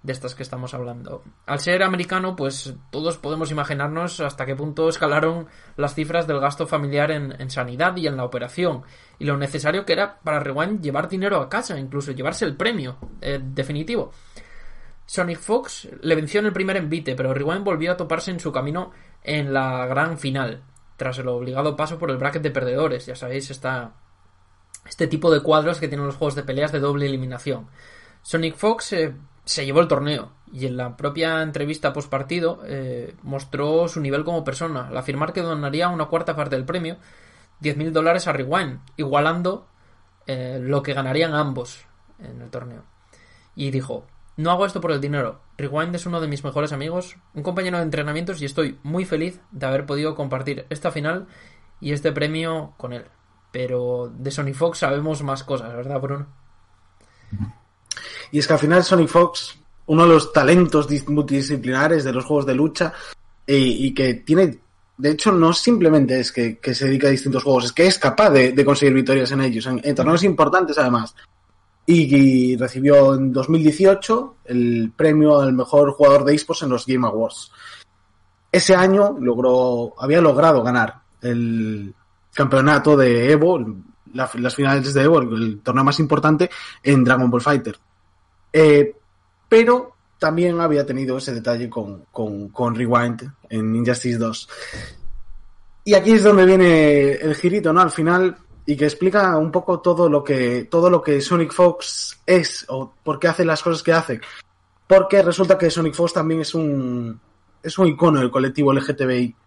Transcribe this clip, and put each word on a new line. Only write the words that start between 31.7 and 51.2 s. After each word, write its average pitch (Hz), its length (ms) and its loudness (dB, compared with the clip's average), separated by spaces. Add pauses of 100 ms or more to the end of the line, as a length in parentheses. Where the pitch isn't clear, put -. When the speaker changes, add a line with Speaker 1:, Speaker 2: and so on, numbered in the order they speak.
Speaker 1:
postpartido, 156 720 -6
eh, 131 560 -10
mostró 143 680 -4
su 165 100 -10
nivel 143 240 -4
como 165 220 -6
persona, 131 440 -8
al 123 100 -10
afirmar 143 340 -6
que 190 80 -6
donaría 156 480 -4
una 165 160 -6
cuarta 165 320 -10
parte 143 180 -6
del 131 120 -6
premio, 170 320 -8 (600)
diez 147 200 -6
mil 160 120 -6
dólares 165 360 0
a 156 80 -4
Rewind, 135 460 -6 (180)
igualando, 156 680 -2 (600)
eh, 127 340 -8
lo 139 220 -4
que 143 100 -8
ganarían 143 400 -4
ambos 139 540 -6 (320)
en 120 240 -20
el 120 80 -20
torneo. 123 340 -16 (720)
Y 139 140 -6
dijo: 131 360 -8 (300)
"No 160 140 -2
hago 180 160 0
esto 185 160 -8
por 170 100 -4
el 139 80 -4
dinero. 143 400 -6 (160)
Rewind 156 380 -6
es 175 100 -10
uno 175 160 -6
de 160 80 -6
mis 143 160 -8
mejores 147 280 -6
amigos, 165 440 -10 (160)
un 151 100 -12
compañero 180 360 -4
de 170 60 -2
entrenamientos, 156 580 -6
y - 20 -8
estoy 139 380 -4
muy 175 240 -6
feliz 170 340 -6 (100)
de 135 140 -12
haber 135 220 -4
podido 147 280 -6
compartir 135 540 -8
esta 143 220 -8
final 160 360 -6 (540)